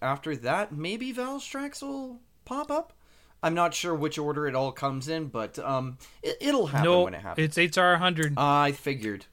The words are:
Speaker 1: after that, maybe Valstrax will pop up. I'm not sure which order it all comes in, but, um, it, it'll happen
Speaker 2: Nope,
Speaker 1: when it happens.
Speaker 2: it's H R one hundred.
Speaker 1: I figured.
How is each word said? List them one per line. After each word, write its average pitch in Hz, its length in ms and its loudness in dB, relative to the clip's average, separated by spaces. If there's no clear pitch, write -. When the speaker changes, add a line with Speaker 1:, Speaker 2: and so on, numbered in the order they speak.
Speaker 1:
after 139 320 -2
that, 131 360 -2
maybe 202 400 -6
Valstrax 269 720 -8
will 269 380 -10
pop 285 240 -6
up. 320 240 -4
I'm 165 140 0
not 170 180 2
sure 175 220 -2
which 151 220 -2
order 147 300 -2
it 127 80 -2
all 131 160 0
comes 135 380 -4
in, 160 180 -2
but, 110 320 -6
um, 131 380 -4
it, - 180 -4
it'll 277 280 2
happen 143 180 2
Speaker 2:
Nope, 180 200 6
Speaker 1:
when 185 80 -4
it - 80 -8
happens. 101 240 -2
Speaker 2:
it's 151 120 -4
H 170 200 4
R 180 160 6
one 170 60 4
hundred. 160 380 2
Speaker 1:
I 143 360 6
figured. 110 600 -4